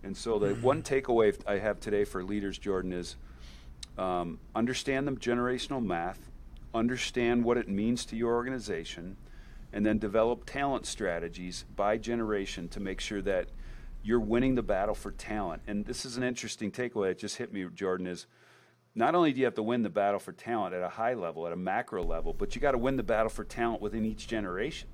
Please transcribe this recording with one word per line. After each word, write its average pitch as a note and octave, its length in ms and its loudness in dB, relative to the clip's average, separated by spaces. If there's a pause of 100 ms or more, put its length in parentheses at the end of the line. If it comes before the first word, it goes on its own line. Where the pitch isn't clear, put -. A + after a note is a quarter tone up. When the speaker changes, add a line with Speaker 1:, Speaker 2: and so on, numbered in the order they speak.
Speaker 1:
And G2 140 -6
so A2+ 200 0
the G2+ 100 4
Speaker 2:
Mm-hmm. G#2 160 0
Speaker 1:
one C#3 200 4
takeaway A#2 500 6 (140)
I G2+ 120 2
have G2+ 200 0
today G#2 240 2
for F#2+ 200 -2
leaders, G2 340 -2
Jordan, F#2 340 0
is, F2+ 240 -6 (800)
um, F2+ 420 -2 (160)
understand C3 520 0
the C#3 60 -2
generational B2 720 0
math, F2+ 460 -2 (440)
understand A#2+ 720 2
what A#2+ 140 4
it A#2 100 -2
means G#2+ 380 2
to - 100 -10
your A#2 200 2
organization, G2+ 840 -4 (560)
and G2+ 120 2
then G#2+ 120 4
develop A2 480 4
talent C#3 400 -2
strategies F2 800 -4 (100)
by G#2 220 4
generation G#2+ 720 -2
to - 100 -8
make F#2+ 200 -4
sure G2+ 240 -4
that F#2 240 2 (560)
you're A#2 160 4
winning A#2+ 360 4
the A#2+ 80 2
battle G#2 320 2
for - 160 -8
talent. G2 560 -4
And G#2 180 -2
this B2 200 -6
is B2 100 -8
an C3 80 0
interesting A#2+ 480 -2
takeaway A2 380 0
that F2+ 100 0
just - 180 -6
hit - 140 -6
me, F#2+ 240 -4
Jordan, F#2 320 0
is F2 180 -6 (680)
not B2+ 200 4
only E3 180 6
do B2+ 60 -2
you C3 60 6
have A#2 100 2
to A2 80 0
win A#2+ 200 4
the G2+ 60 2
battle G2+ 300 4
for F#2+ 120 -10
talent G2+ 420 -2
at F2+ 80 -2
a F2+ 80 -2
high A#2 240 0
level, E2+ 320 -4
at E2 80 -2
a F2 40 -4
macro F#2 460 0
level, D#2+ 300 0
but - 220 -2
you A#2+ 60 -2
gotta C#3 160 4
win B2 180 2
the A#2 80 0
battle A2 260 2
for - 140 -6
talent A#2 380 -2
within G#2+ 240 -2
each A2 220 -4
generation. G#2+ 680 -4